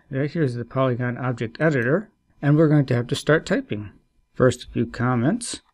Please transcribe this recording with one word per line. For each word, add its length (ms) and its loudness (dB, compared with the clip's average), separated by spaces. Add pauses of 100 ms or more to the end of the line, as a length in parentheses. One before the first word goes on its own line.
(100)
right 200 -4
here's 240 -2
the 100 -6
polygon 540 -2
object 420 -6
editor, 520 0 (280)
and 160 4
we're 120 6
going 180 4
to 80 0
have 140 -2
to 80 -2
start 280 0
typing. 460 -4 (440)
First, 300 2
a 60 -20
few 160 -2
comments. 760 -2 (120)